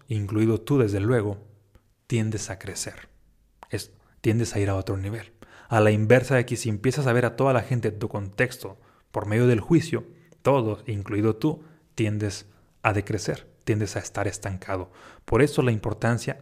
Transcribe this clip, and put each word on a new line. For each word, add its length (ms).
incluido 540
tú 160
desde 220
luego, 460
tiendes 420
a 100
crecer, 520
es, 240
tiendes 340
a 40
ir 100
a 60
otro 200
nivel, 380
a 120
la 100
inversa 460
de 100
que 100
si 140
empiezas 360
a 60
ver 140
a 100
toda 160
la 80
gente 300
de 80
tu 100
contexto 720
por 160
medio 200
del 140
juicio, 460
todos, 460
incluido 500
tú, 280
tiendes 520
a 100
decrecer, 560
tiendes 320
a 20
estar 300
estancado. 640
Por 160
eso 220
la 100
importancia 680